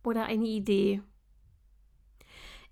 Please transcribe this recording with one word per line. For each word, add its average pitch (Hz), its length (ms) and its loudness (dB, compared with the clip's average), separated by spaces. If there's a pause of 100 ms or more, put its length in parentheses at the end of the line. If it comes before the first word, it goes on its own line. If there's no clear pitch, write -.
oder 233 220 0
eine 226 200 0
Idee? 202 560 2 (1700)